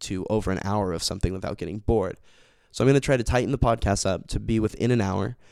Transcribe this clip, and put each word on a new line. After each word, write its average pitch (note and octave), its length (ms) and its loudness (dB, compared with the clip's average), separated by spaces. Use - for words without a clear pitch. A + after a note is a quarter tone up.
to F#2 280 -6
over G#2+ 220 0
an F#2+ 120 0
hour G2 300 -2
of E2 100 -6
something F2+ 300 -4
without G2 240 -6
getting F2 220 -8
bored. G#2 380 -2
So - 120 -2
I'm B2 40 6
gonna C#3 120 6
try C3+ 180 2
to A#2 60 0
tighten B2+ 280 2
the C3+ 60 -2
podcast A2+ 480 2
up F#2 220 -2
to - 120 -4
be A2 200 0
within A2 320 0
an A#2+ 100 4
hour G2 360 -2